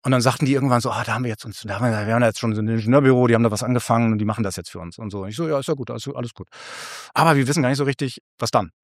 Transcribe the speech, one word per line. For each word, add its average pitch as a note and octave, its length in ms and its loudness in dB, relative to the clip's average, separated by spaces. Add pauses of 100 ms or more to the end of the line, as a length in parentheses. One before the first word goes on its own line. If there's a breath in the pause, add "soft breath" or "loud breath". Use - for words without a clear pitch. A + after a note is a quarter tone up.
Und C3 80 0
dann B2 100 4
sagten C3 240 2
die C3 80 2
irgendwann B2+ 280 2
so, - 80 -4
„Ah, - 140 -4
da A2+ 100 -4
haben A#2 100 -4
wir B2 60 -4
jetzt - 160 -10
uns, G#2 160 -14
da - 180 -8
haben B2 120 0
wir, G#2 160 -4
wir A2+ 60 0
haben A#2+ 80 2
da A#2 60 4
jetzt A2 120 -2
schon A2+ 160 -2
so G#2+ 60 -2
ein G#2+ 60 -2
Ingenieurbüro, B2 600 4
die A#2 80 6
haben A#2 80 4
da A2+ 80 4
was G#2+ 100 -4
angefangen A#2 500 2
und G#2+ 60 0
die G#2 80 -2
machen A2 180 -2
das G2 120 -4
jetzt - 160 -10
für - 80 -12
uns“ F2 180 -12
und A2 140 -10
so. G2 120 -8
Und G2 60 -8
ich G#2+ 60 -12
so, D#3+ 120 -4
„Ja, D3 120 -2
ist C3+ 80 -6
ja D#3+ 80 0
gut, B2+ 160 -10
alles, A#2 160 -8
alles B2 260 -8
gut. - 140 -16 (680 loud breath)
Aber D#3+ 220 6
wir C3+ 120 2
wissen C3 140 0
gar B2+ 80 2
nicht C#3 80 0
so C#3+ 60 0
richtig, C3+ 360 -4 (200)
was A#2 120 -2
dann?“ G2+ 200 0 (120)